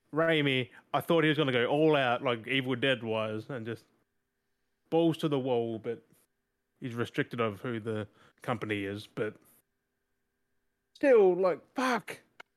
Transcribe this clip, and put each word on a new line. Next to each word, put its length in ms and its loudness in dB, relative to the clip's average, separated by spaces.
Raimi, 560 2
I 80 0
thought 220 2
he 60 6
was 100 2
gonna 120 2
go 140 2
all 300 4
out 260 2
like 260 -4
Evil 280 -2
Dead 260 0
was 480 -4
and 160 -10
just 180 -10
balls 260 2
to 100 -2
the 120 0
wall, 400 -2
but 240 -10
he's 120 -8
restricted 480 -4
of 200 -4
who 180 -6
the 280 -6
company 400 -4
is, 320 -8
but 180 -6
still, 420 6
like, 220 0
fuck. 460 -4